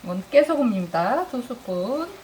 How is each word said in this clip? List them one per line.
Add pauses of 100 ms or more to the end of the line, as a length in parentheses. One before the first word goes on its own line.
이건
깨소금입니다.
두
스푼. (140)